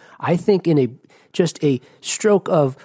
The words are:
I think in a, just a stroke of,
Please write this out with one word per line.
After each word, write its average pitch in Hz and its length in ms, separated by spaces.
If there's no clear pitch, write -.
I 156 180
think 180 300
in 160 100
a, 127 120
just - 300
a 139 180
stroke - 460
of, 143 380